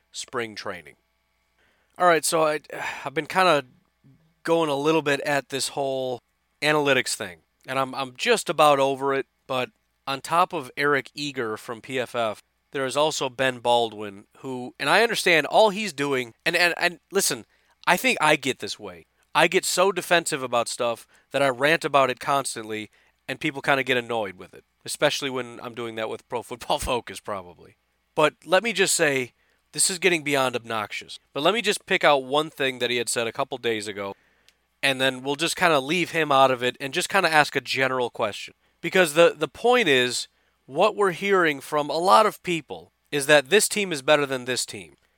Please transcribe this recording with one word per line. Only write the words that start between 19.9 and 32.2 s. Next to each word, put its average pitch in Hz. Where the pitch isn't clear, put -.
defensive 165
about 120
stuff 117
that 135
I 139
rant 139
about 139
it 123
constantly, 110
and 135
people 143
kinda 135
get 127
annoyed 117
with 90
it, -
especially 143
when 120
I'm 120
doing 117
that 110
with -
Pro 117
Football 123
<laughs> -
Focus, -
probably. 90
But 151
let 185
me 226
just 185
say, 139
this -
is 185
getting 170
beyond 131
obnoxious. 113
But 139
let 185
me 233
just 196
pick 190
out 143